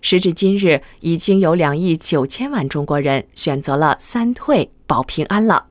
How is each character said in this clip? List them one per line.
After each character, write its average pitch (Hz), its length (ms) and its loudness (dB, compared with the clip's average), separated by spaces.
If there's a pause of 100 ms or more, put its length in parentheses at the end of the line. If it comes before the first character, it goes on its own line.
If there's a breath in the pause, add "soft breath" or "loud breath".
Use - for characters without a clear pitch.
时 - 180 0
至 185 140 0
今 196 240 2
日， 175 240 2 (180 loud breath)
已 165 180 -2
经 190 220 2
有 170 160 4
两 147 220 0
亿 170 200 0
九 147 280 -2
千 254 260 -8
万 165 180 -4
中 147 160 -4
国 147 160 0
人 135 340 -2
选 139 260 -4
择 139 140 -4
了 151 240 2 (120)
三 240 220 -2
退 247 380 0 (160)
保 135 160 0
平 - 220 -4
安 214 200 0
了。 196 260 2